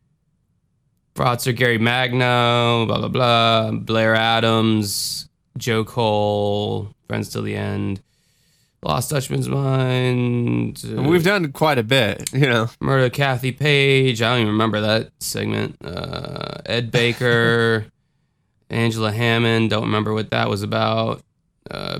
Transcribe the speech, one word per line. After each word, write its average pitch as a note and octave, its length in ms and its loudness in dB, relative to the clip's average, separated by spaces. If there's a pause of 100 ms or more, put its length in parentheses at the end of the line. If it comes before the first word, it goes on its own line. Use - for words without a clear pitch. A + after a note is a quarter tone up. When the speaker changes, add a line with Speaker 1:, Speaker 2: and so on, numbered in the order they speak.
(1160)
Speaker 1:
Fraudster B2 400 -2
Gary A#2+ 220 2
Magno, A#2+ 1080 2
blah, A2+ 100 0
blah, A2+ 120 -4
blah. A#2 600 2
Blair A2 440 0
Adams, A2+ 1120 0 (280)
Joe C3 280 -2
Cole, G#2 1080 -2 (120)
Friends G#2+ 220 -6
Till A2 140 -8
the G#2 120 -6
End. G2+ 460 -4 (800)
Lost - 300 -2
Dutchman's C3+ 380 -4
Mind. B2+ 1300 -2
Uh, A2 140 -8
Speaker 2:
And B2 120 0
we've E3+ 140 4
done F3+ 280 2
quite D3+ 260 2
a A#2 60 2
bit, A2 500 0
you C#3 140 4
know. A2+ 220 2 (100)
Speaker 1:
Murder C3+ 260 2
of B2 60 0
Kathy C3 400 0
Page. C3+ 680 2
I A#2 100 2
don't B2 100 2
even G#2+ 120 2
remember G#2+ 280 2
that G#2+ 380 0
segment. G#2+ 640 -4
Uh, - 840 -10
Ed A#2 260 -4
Baker, A#2 920 2 (420)
<laughs> - 420 -20
Angela A2 420 0
Hammond. A2+ 580 2
Don't G#2+ 140 -2
remember G#2+ 300 0
what G#2+ 180 -4
that A#2 180 0
was G#2 140 -2
about. A2 580 -2 (480)
Uh, G1+ 300 -8